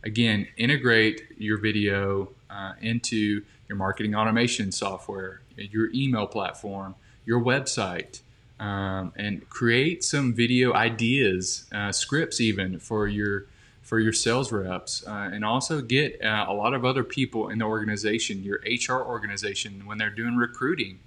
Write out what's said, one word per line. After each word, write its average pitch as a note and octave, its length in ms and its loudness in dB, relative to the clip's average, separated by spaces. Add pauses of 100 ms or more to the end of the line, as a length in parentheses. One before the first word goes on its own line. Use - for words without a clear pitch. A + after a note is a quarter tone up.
Again, G#2+ 440 2 (100)
integrate A#2 640 4 (160)
your G#2+ 180 0
video, G2 760 0 (200)
uh, G2 300 -10
into G#2+ 600 0 (260)
your G#2 80 -8
marketing G2+ 380 0
automation A2 560 2
software, F#2+ 720 -6 (160)
your G#2 380 -2
email B2 320 2
platform, G2 680 -6 (300)
your A#2 160 4
website, B2 800 0 (400)
um, G2 560 -4
and G#2 320 -6
create B2+ 560 2
some C3+ 300 2
video B2 400 4
ideas, A2+ 1000 2
uh, G#2 180 -2
scripts - 500 -2
even F#2+ 380 0
for G#2+ 300 -2
your, G#2 380 -2 (340)
for - 180 0
your A2 140 6
sales A#2+ 400 0
reps, F#2 540 -4
uh, G2+ 260 -6
and G#2 120 -4
also C3+ 360 0
get, B2+ 420 0
uh, G#2+ 260 2
a G2 40 -2
lot G#2+ 220 2
of B2 100 -2
other B2+ 200 2
people A#2+ 440 -2
in G#2+ 100 -4
the A2+ 60 0
organization, G#2+ 800 -2
your G2+ 220 -2
H A#2+ 260 -2
R B2+ 140 0
organization, G2+ 840 -6
when G#2+ 100 -8
they're G#2+ 140 0
doing A#2 260 -2
recruiting. A#2+ 720 0